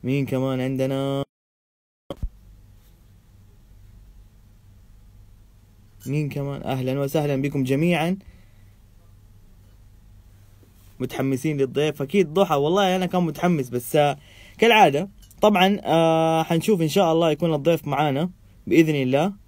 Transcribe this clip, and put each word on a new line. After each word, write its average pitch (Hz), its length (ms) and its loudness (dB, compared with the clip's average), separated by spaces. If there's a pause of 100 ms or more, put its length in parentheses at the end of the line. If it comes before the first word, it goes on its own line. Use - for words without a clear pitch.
مين 131 220 -2
كمان 131 360 -4
عندنا؟ 135 600 -4 (4000)
مين 143 240 -4
كمان؟ 139 340 -8
أهلًا 131 360 -4
وسهلًا 143 420 -2
بكم 143 220 -2
جميعًا. 160 540 0 (2750)
متحمسين 135 580 -4
للضيف؟ 143 440 -2
أكيد 156 320 0
ضحى، 190 220 2
والله 180 400 2
أنا 185 100 -2
كان 180 180 -2
متحمس، 156 460 -2
بس، 123 260 -6
آه، 147 220 2 (400)
كالعادة 196 520 4 (320)
طبعًا، 202 420 4
آه، 160 600 2
حنشوف 170 380 0
إن 160 60 0
شاء 165 260 2
الله 165 180 2
يكون 160 220 -2
الضيف 151 340 0
معانا 143 420 -2 (380)
بإذن 156 280 4
الله 139 380 0 (140)